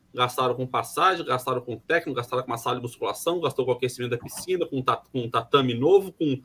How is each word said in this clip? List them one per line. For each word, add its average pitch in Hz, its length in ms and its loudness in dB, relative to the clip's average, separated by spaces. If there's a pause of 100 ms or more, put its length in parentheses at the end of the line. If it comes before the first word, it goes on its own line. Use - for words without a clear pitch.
(140)
gastaram 123 420 0
com 127 100 -2
passagem, 160 600 0
gastaram 127 360 -2
com 113 160 -8
técnico, 160 400 0
gastaram 123 260 -2
com 127 60 -8
uma 117 80 -2
sala 123 200 -2
de 120 40 -8
musculação, 123 580 -2
gastou 135 260 0
com 131 60 2
aquecimento 123 400 -2
da 117 60 -2
piscina, - 480 -4
com 135 160 -4
ta-, 123 160 2 (140)
com 131 100 -2
um 117 80 -4
tatame 123 440 2
novo, 180 380 4
com, 139 340 -2